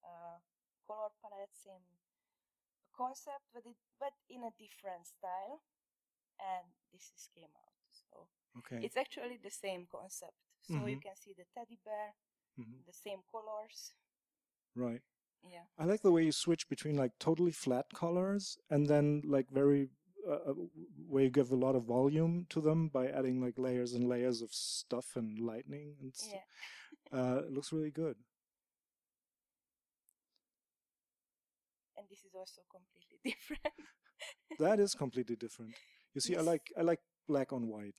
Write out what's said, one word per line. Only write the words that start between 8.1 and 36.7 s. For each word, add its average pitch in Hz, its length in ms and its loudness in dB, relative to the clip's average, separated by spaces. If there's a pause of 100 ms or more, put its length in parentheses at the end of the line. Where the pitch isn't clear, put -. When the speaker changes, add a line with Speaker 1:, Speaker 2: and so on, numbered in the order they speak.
Speaker 2:
Okay. 120 180 -8
Speaker 1:
it's - 140 -6
actually 247 480 -6
the 196 80 -14
same 185 400 -8
concept. - 480 -16 (240)
So 185 80 -8 (160)
you 135 80 -4
Speaker 2:
Mm-hmm. 143 80 -14
Speaker 1:
can 190 160 -14
see 196 160 -20
the 175 160 -20
teddy 233 320 -14
bear, 208 300 -8 (440)
Speaker 2:
Mm-hmm. 123 280 -16
Speaker 1:
the 180 100 -20
same 196 240 -10 (100)
colors. 220 640 -12 (800)
Speaker 2:
Right. 120 280 -4 (420)
Speaker 1:
Yeah. 175 220 -18 (120)
Speaker 2:
I 156 60 -2
like 202 160 4
the 190 120 8
way 165 120 8
you 156 80 4
switch - 360 0
between, 151 280 -2
like, 131 220 2
totally 165 340 4
flat 127 400 0
colors 185 640 0 (140)
and 147 180 4
then, 147 380 6
like, 135 240 2
very, 139 380 6 (400)
uh, 156 220 -2
uh, 135 40 0 (540)
where 135 160 6
you 131 60 6
give 127 200 4
a 131 60 4
lot 131 180 4
of 123 100 4
volume 156 680 4
to 165 100 0
them 156 280 4
by 131 200 2
adding, 131 320 0
like, 123 180 -2
layers 123 360 0
and 120 140 2
layers 123 340 2
of 113 120 -10
stuff - 640 -6
and 110 240 -4
lightning 143 600 -6
and 131 140 -12
stuff. 208 200 -10
Speaker 1:
Yeah. 190 120 -14
<laughs> - 60 -20 (600)
Speaker 2:
Uh, 127 340 0
it 139 60 -8
looks 135 200 -6
really 156 180 -2
good. 151 260 -4 (3750)
Speaker 1:
And 202 120 -18
this 196 160 -20
is 190 100 -20
also 185 360 -16
completely - 500 -20
<laughs> - 40 -20
different. - 500 -6 (840)
Speaker 2:
That 202 220 4
is 202 140 2
completely 123 420 -4
different. 113 380 -12 (400)
You 139 60 -4
see, 180 160 0
I - 20 0
Speaker 1:
Yes. 160 80 2
Speaker 2:
like, 165 320 0